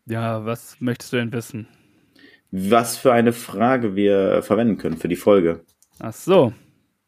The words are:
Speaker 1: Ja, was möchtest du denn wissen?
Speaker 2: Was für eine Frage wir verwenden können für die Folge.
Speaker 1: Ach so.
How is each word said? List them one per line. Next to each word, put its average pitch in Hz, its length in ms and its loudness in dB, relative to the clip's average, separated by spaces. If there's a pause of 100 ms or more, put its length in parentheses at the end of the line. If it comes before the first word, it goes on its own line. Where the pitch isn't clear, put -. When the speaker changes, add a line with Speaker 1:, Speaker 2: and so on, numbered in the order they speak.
Speaker 1:
Ja, 113 400 -6
was - 340 -12
möchtest 123 320 -6
du 131 40 -4
denn 117 160 -4
wissen? 113 340 -10 (840)
Speaker 2:
Was 110 460 0
für 131 160 2
eine 117 220 4
Frage 117 600 -2
wir 98 480 2
verwenden 107 360 0
können 80 180 -4
für - 120 -6
die 85 80 -2
Folge. 87 480 2 (340)
Speaker 1:
Ach 117 160 -12
so. 160 400 2 (540)